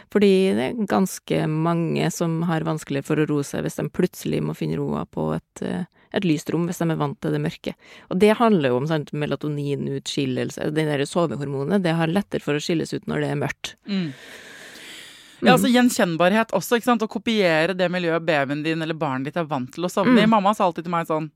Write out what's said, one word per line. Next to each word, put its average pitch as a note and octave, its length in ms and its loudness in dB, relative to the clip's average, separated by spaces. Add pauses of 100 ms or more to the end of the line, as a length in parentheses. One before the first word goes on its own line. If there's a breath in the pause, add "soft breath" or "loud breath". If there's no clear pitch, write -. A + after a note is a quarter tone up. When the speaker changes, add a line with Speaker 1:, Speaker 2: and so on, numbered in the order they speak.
(100)
Speaker 1:
Fordi G3 440 4
det A#3+ 120 0 (120)
er G3+ 80 -2
ganske E3 600 0
mange D#3+ 640 0
som E3 300 -2
har E3 200 0
vanskelig D#3 420 -4
for D3+ 120 -2
å D3+ 120 2
roe D3 160 0
seg - 200 -6
hvis D#3 120 -6
de D#3 120 -4
plutselig D3+ 540 -2
må D3+ 140 -4
finne D#3+ 200 -4
roa C#3+ 300 -4
på - 300 -4
et, - 260 -12
eh, F3+ 220 -4 (280 soft breath)
et G3+ 120 -2
lyst D3+ 280 0
rom E3+ 140 0
hvis F3 120 -6
de E3 120 0
er D#3 60 0
vant D3 240 -4
til D#3 120 -2
det D3 80 -2
mørke. E3 340 -6 (360 loud breath)
Og F#3 80 -2
det G#3+ 180 6
handler G3 340 4
jo B2 60 2
om, C3+ 100 0
sant, D#3+ 260 -2
melatoninutskillelse, C#3 1600 -4
det D#3 120 0
der D3 200 0
sovehormonet, C#3+ 760 -2
det E3 120 2
har E3 160 2
lettere F3+ 320 -2
for D3 160 0
å D3 40 -8
skilles D#3+ 320 -2
ut C3+ 120 -8
når D3+ 180 -2
det C#3 80 -2
er D3 100 -2
mørkt. - 320 -8 (140)
Speaker 2:
Mm. F#3 240 -2 (1300 loud breath)
Ja, B3 120 6
Speaker 1:
Mm. - 20 8
Speaker 2:
altså C4+ 160 4
gjenkjennbarhet A3 800 4
også, G3 260 0
ikke A#3 120 -2
sant? A#3 140 2
Å A3 60 -2
kopiere F#3 680 2
det F3+ 160 2
miljøet E3 340 0
babyen D3 380 2
din D#3+ 180 -2
eller D#3+ 120 -4
barnet C3+ 320 -4
ditt D3+ 100 -6
er E3+ 80 0
vant C3+ 280 -4
til E3+ 120 -6
å F3+ 40 0
sovne G#3+ 300 4
i. G#3 80 6
Speaker 1:
Mm. A3 40 4
Speaker 2:
Mamma G#3 220 4
sa G#3+ 140 0
alltid E3+ 160 -2
til F3 80 -8
meg E3+ 160 -2
sånn, D#3 300 -2